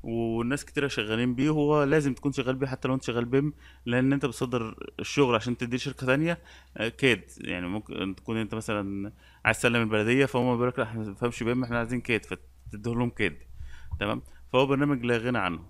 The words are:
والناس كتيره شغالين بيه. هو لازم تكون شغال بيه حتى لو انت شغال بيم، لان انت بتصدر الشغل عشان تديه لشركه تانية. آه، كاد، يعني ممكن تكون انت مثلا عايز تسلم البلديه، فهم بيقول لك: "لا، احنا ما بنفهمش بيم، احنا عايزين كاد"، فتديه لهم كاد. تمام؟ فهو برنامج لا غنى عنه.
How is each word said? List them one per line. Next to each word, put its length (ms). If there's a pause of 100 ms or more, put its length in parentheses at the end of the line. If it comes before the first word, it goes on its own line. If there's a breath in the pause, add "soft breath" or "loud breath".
والناس 600
كتيره 240
شغالين 460
بيه. 160
هو 320
لازم 320
تكون 180
شغال 220
بيه 120
حتى 220
لو 60
انت 80
شغال 220
بيم، 280 (340 loud breath)
لان 260
انت 140
بتصدر 500 (240)
الشغل 340
عشان 220
تديه 200
لشركه 300
تانية. 320 (380 loud breath)
آه، 120
كاد، 360 (140)
يعني 280
ممكن 500
تكون 200
انت 180
مثلا 580 (320 soft breath)
عايز 140
تسلم 240
البلديه، 440
فهم 280
بيقول 140
لك: 100
"لا، 60
احنا 160
ما 60
بنفهمش 360
بيم، 220
احنا 140
عايزين 220
كاد"، 240
فتديه 640
لهم 200
كاد. 280 (640 loud breath)
تمام؟ 220 (300 soft breath)
فهو 140
برنامج 380
لا 120
غنى 220
عنه. 320